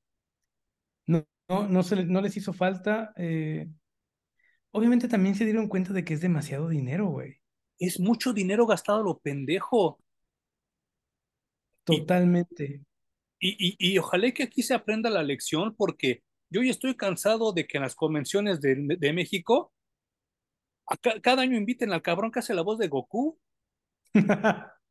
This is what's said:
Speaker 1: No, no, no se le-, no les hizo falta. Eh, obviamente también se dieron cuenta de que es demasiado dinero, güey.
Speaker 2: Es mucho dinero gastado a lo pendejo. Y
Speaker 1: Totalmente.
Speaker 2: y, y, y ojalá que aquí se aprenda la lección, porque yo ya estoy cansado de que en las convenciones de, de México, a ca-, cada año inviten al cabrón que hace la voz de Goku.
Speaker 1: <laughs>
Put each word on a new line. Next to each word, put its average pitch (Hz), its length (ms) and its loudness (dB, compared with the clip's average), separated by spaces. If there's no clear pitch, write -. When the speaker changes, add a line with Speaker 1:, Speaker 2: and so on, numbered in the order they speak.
Speaker 1:
No, 160 180 2
no, 202 180 0
no 185 160 4
se 180 120 -2
le-, 185 100 0
no 185 160 0
les 202 160 -4
hizo 202 160 -6
falta. 208 640 -2
Eh, 156 500 -4
obviamente 233 360 4
también 196 280 2
se 214 100 0
dieron 214 220 0
cuenta 190 260 -2
de 185 100 -2
que 165 100 -4
es 151 80 -2
demasiado 156 480 -2
dinero, 156 380 -2
güey. 131 300 -8
Speaker 2:
Es 180 200 -2
mucho 226 340 0
dinero 202 320 2
gastado 208 340 2
a 220 40 0
lo 175 160 -2
pendejo. 151 800 0
Y 156 100 4
Speaker 1:
Totalmente. 170 840 0
Speaker 2:
y, 190 380 -2
y, 185 160 0
y 190 40 2
ojalá 190 340 2
que 285 120 -4
aquí 247 200 -2
se - 100 -2
aprenda 220 360 -2
la 196 140 0
lección, 156 520 -4
porque 143 480 -2
yo 190 140 -2
ya 254 80 2
estoy 262 240 -4
cansado 214 560 0
de 165 160 -2
que - 100 -6
en 139 60 -2
las 131 120 -6
convenciones 160 680 0
de, 143 360 0
de 151 160 0
México, 196 600 0
a - 80 -4
ca-, 226 240 -2
cada 262 220 2
año 254 160 2
inviten 214 340 -2
al 165 100 0
cabrón 196 300 -2
que 247 80 -4
hace 226 140 -4
la 175 80 0
voz 208 160 -2
de 190 100 0
Goku. 202 500 -4
Speaker 1:
<laughs> 208 680 2